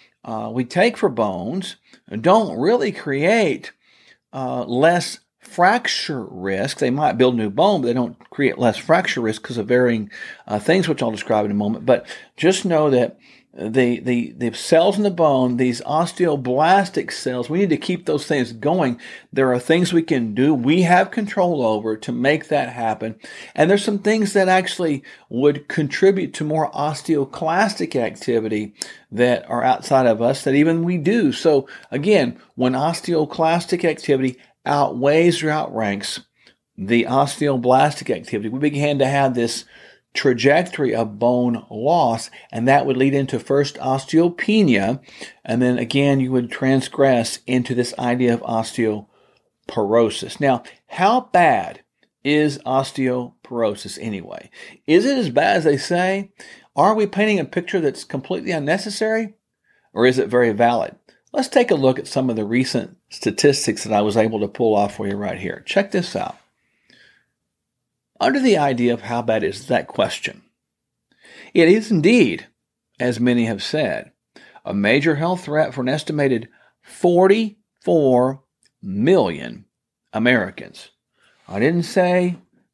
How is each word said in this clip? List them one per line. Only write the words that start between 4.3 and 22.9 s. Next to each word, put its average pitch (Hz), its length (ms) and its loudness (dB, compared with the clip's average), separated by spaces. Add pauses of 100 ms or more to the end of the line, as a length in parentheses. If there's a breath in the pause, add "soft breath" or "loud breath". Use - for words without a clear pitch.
uh, 127 320 -6
less 151 560 0 (180)
fracture 180 840 0
risk. 95 540 -4
They 131 120 2
might 139 280 0
build 127 180 4
new 107 140 -2
bone, 160 320 2
but 117 40 -2
they 120 80 0
don't 123 240 -4 (120)
create - 280 -2
less 117 180 2
fracture 170 440 0
risk 110 240 -4
'cause 120 140 -8
of 104 100 -4
varying, 120 420 2 (380 loud breath)
uh, 107 100 -2
things, 160 300 0
which 143 160 -2
I'll 113 80 -2
describe 107 320 0
in 101 80 -2
a - 20 -2
moment. 104 320 -2
But 127 180 2 (320 loud breath)
just 185 280 0
know 156 260 2
that 123 260 2 (420 soft breath)
the, 120 420 0
the, 120 360 -4
the 120 160 -4
cells 185 460 2
in 214 40 0
the 202 80 0
bone, 135 460 2
these 123 300 0
osteoblastic 160 1200 0
cells, 123 380 -6
we 165 120 0
need 196 100 2
to 147 80 0
keep 180 260 -6
those 147 220 -2
things 123 260 -2
going. 127 480 -2 (320 loud breath)
There 131 180 2
are 123 80 2
things 175 360 2
we 165 80 4
can 120 320 -2
do, 135 180 4
we 147 300 2
have 180 280 4
control 180 540 -2
over 110 320 -2
to 127 160 -8
make 139 360 0
that 139 200 -2
happen. 113 460 -6 (400 loud breath)